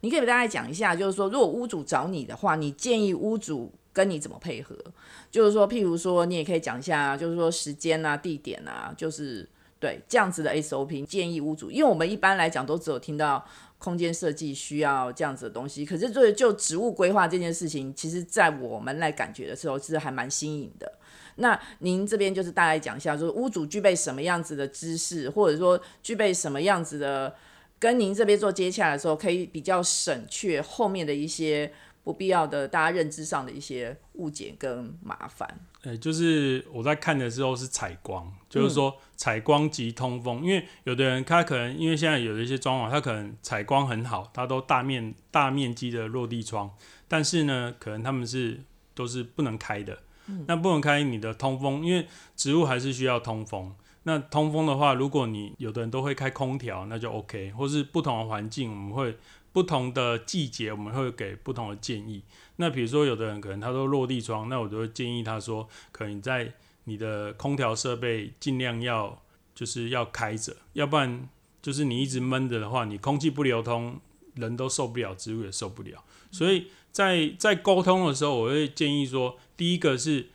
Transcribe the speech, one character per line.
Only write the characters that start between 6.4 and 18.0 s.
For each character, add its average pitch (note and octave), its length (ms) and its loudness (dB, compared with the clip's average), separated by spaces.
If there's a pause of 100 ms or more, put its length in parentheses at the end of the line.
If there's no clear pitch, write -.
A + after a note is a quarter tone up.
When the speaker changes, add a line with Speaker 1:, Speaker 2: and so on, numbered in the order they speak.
Speaker 1:
可 F3 120 0
以 D#3+ 40 4
讲 B2 200 -4
一 - 20 -10
下， C#3+ 360 2
就 E3 120 -2
是 E3+ 60 -2
说 E3+ 160 4
时 D3 220 -4
间 D#3+ 320 0
啊、 D3 100 2
地 D3+ 220 -4
点 - 300 -10
啊， A#1 280 -10
就 D#3+ 160 -4
是， C3+ 360 -8 (320)
对， - 280 -4
这 A#3+ 100 2
样 G3 140 4
子 E3+ 100 -4
的 D3 100 2
S D3+ 220 -2
O C#3 120 -2
P， C#3+ 180 -6
建 F3 280 -2
议 D#3+ 100 -2
屋 D#3 140 -2
主， F#2+ 140 -12
因 C#4+ 140 2
为 - 0 -
我 B3 100 8
们 E3 160 2
一 G#3 60 -2
般 G3 220 4
来 E3 120 4
讲 C3+ 160 -2
都 D3+ 120 0
只 E3+ 120 -6
有 C3+ 80 0
听 D3 200 -6
到 D3 280 0 (320)
空 F3 200 -6
间 E3+ 160 0
设 E3 180 0
计 D3+ 220 -6
需 D3 240 -6
要 C3+ 340 2
这 D3+ 140 -2
样 C#3 100 -2
子 B2+ 100 -12
的 A2+ 60 -8
东 B2 160 -8
西， C#3+ 180 -8
可 E3+ 120 -4
是 A3+ 120 0
对， A3+ 220 8
就 G#3+ 220 4
植 D#3+ 240 -2
物 A3+ 120 2
规 F#3 220 4
划 G3+ 160 6
这 E3+ 100 0
件 E3+ 160 0
事 E3+ 140 -4
情， C#3 260 -6
其 D#3 160 -6